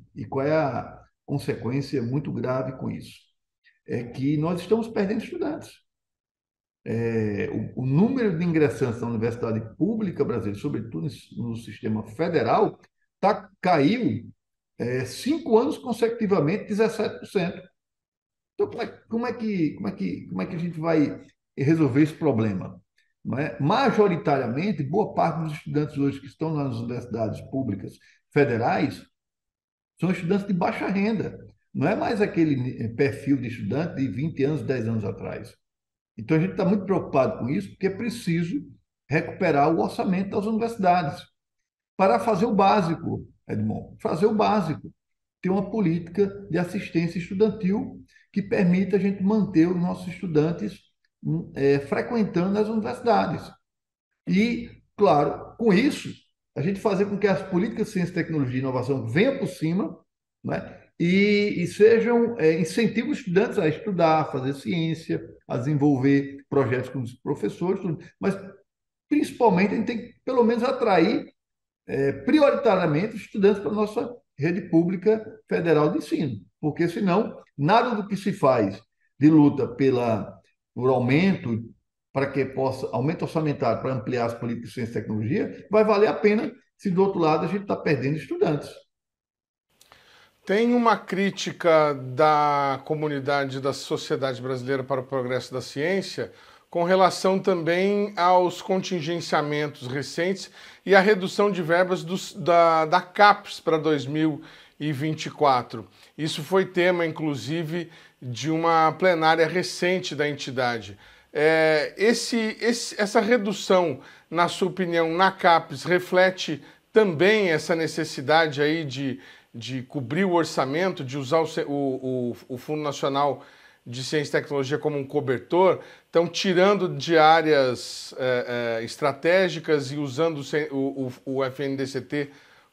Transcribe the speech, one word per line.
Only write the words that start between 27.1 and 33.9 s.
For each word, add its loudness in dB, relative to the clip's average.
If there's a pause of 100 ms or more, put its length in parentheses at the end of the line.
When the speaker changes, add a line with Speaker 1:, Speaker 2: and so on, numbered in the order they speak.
Speaker 1:
públicas -6 (380)
federais 0 (960)
são 0
estudantes -2
de 0
baixa -2
renda. -2 (360)
Não 0
é 0
mais -2
aquele, 0
eh, -2
perfil 0
de -6
estudante -4